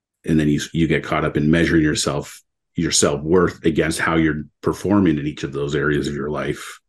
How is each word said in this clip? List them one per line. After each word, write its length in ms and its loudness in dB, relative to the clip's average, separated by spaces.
and 140 2
then 80 2
you, 140 0
you 160 0
get 160 0
caught 220 -2
up 100 -2
in 160 2
measuring 320 2
yourself, 580 -4
your 160 -2
self-worth 720 2
against 340 0
how 160 0
you're 280 2
performing 580 2
in 80 -4
each 160 -8
of 100 -8
those 220 -4
areas 320 0
of 80 -4
your 160 -6
life. 580 -8